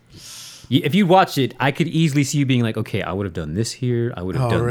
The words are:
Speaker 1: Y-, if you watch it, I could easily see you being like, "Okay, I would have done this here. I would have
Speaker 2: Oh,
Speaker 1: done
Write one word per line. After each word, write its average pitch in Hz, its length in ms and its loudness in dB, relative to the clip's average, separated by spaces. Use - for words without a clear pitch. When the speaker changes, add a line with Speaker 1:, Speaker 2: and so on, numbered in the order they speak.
Speaker 1:
Y-, 175 120 4
if 139 100 -2
you 202 140 4
watch 180 300 4
it, 127 220 0
I 131 120 2
could 151 160 0
easily 151 360 2
see 147 140 -2
you 143 80 2
being 123 160 2
like, 110 160 0
"Okay, 107 240 -4
I 82 100 -4
would 98 140 -2
have 85 80 -6
done 78 220 -6
this 110 160 -2
here. 120 440 -2
I - 60 -8
would 92 140 -4
have 127 160 0
Speaker 2:
Oh, 113 60 2
Speaker 1:
done 117 140 0